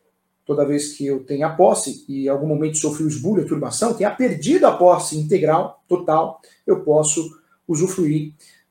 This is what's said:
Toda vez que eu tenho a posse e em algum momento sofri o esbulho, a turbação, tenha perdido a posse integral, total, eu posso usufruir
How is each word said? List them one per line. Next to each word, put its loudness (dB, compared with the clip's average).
Toda 0
vez -2
que -10
eu -4
tenho -4
a -2
posse 2
e -6
em 0
algum 0
momento -2
sofri -4
o 0
esbulho, 0
a -6
turbação, -2
tenha 0
perdido 2
a 8
posse 4
integral, 0
total, -2
eu 2
posso 0
usufruir -2